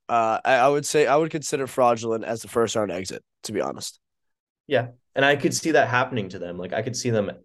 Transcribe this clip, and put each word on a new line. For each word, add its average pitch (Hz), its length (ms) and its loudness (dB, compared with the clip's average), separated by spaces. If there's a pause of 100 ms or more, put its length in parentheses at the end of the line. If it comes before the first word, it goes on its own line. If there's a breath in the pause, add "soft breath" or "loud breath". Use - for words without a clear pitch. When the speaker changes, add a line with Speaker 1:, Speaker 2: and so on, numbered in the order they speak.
Speaker 1:
Uh, 113 380 2
I, 131 100 6
I 127 140 6
would 143 160 0
say, 151 220 4
I 131 80 4
would 160 160 2
consider 143 340 -4
fraudulent 117 580 2
as 113 180 -6
the 104 60 -14
first 113 280 0
round 104 160 0
exit, 92 320 -8 (200)
to - 80 -10
be 98 100 -2
honest. - 380 -8 (680)
Speaker 2:
Yeah, 120 220 0 (260)
and 139 100 2
I 143 100 4
could 151 180 0
see - 180 -2
that 135 180 4
happening 123 400 0
to 92 100 -12
them. 87 180 -8
Like, 90 140 -10
I 110 100 -2
could 123 140 -6
see 123 140 -4
them 104 220 0 (140)